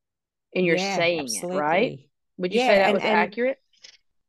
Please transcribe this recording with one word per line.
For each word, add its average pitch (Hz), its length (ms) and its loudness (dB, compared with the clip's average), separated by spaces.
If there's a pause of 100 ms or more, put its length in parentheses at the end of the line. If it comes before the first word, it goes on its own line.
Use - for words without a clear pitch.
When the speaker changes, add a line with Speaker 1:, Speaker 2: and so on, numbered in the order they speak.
(540)
Speaker 1:
and 185 100 0
you're 175 140 2
Speaker 2:
Yeah, 190 180 -2
Speaker 1:
saying 170 400 -2
it, 180 180 -8
right? 160 280 0
Speaker 2:
absolutely. - 280 -6 (280)
Speaker 1:
Would 185 140 -4
you 226 80 0
Speaker 2:
Yeah, 262 60 0
Speaker 1:
say 214 120 6
that 190 100 4
Speaker 2:
and, 208 60 2
Speaker 1:
was 190 100 0
Speaker 2:
and 214 120 2
Speaker 1:
accurate? 226 420 -2 (720)